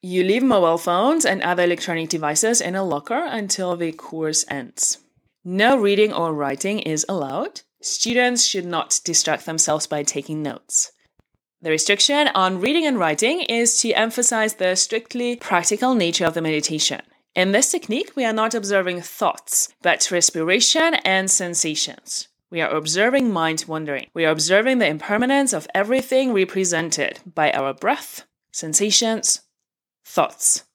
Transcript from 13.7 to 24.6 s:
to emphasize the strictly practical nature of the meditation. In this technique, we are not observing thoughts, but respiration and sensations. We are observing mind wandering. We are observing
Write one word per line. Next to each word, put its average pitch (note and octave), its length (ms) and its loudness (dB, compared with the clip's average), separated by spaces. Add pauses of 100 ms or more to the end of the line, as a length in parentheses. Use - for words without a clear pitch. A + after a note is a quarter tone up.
to A3+ 100 0
emphasize A3 600 0
the F#3 200 0
strictly A#3+ 640 -4
practical G#3 580 0
nature F3 300 2
of E3 80 2
the E3 80 -2
meditation. D#3 600 -2 (320)
In F#3 180 2
this A#3+ 180 4
technique, D#4+ 440 -4
we B3+ 120 -2
are A3 60 0
not A3 200 0
observing G3 480 -2
thoughts, - 680 -2 (100)
but - 300 0
respiration F#3+ 840 2
and F#3+ 340 0
sensations. - 1000 -4 (220)
We E3+ 100 -4
are D#3+ 80 0
observing G3+ 640 2
mind D#3+ 340 0
wandering. D#3 460 -6
We E3 140 0
are D#3 60 4
observing G3 460 2